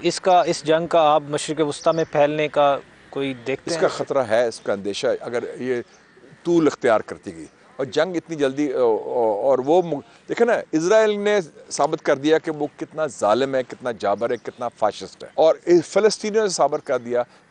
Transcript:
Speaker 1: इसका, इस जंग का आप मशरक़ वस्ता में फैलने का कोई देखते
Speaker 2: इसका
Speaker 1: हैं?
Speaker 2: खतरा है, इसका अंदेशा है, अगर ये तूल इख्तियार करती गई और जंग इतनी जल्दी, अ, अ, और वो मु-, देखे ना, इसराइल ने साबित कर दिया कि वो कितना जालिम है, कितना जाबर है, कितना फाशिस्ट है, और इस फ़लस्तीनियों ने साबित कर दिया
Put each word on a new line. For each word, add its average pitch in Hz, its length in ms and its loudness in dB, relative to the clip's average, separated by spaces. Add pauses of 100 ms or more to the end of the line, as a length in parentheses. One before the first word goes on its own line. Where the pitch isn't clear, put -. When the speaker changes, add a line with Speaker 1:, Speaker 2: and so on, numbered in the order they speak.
Speaker 1:
इसका, 175 400 2
इस 160 220 -4
जंग 160 220 2
का 170 140 2
आप 151 280 4
मशरक़ 147 320 -4
वस्ता 147 300 0
में 160 120 0
फैलने 151 440 0
का 143 320 2 (320)
कोई 139 220 -6
देखते 127 380 -8
Speaker 2:
इसका 165 160 0
Speaker 1:
हैं? - 100 -4
Speaker 2:
खतरा 139 260 -2
है, 117 240 2
इसका 113 260 -6
अंदेशा 101 360 -4
है, 104 80 -2
अगर 117 440 -8
ये 123 220 -4 (640)
तूल 170 220 4
इख्तियार 113 340 2
करती 90 300 -12
गई 80 160 -16 (320)
और 139 60 -2
जंग 165 320 -2
इतनी 165 180 -8
जल्दी, 143 360 -2
अ, - 40 -6
अ, - 20 -2 (680)
और 127 180 2
वो 156 200 2
मु-, 151 200 -4 (260)
देखे 190 180 0
ना, 214 160 0 (120)
इसराइल 208 380 4
ने 208 300 0
साबित 151 600 -4
कर 147 160 2
दिया 156 200 2
कि 160 140 -4
वो 147 180 -6 (100)
कितना 156 280 -6
जालिम 120 480 0
है, 131 80 0
कितना 123 280 -8
जाबर 104 400 -2
है, 120 60 -2
कितना 120 300 -10
फाशिस्ट - 560 -6
है, - 140 -20
और 156 300 4
इस 175 140 6
फ़लस्तीनियों 214 640 0
ने 202 60 0
साबित 147 320 0
कर 131 160 -2
दिया 120 260 -2 (280)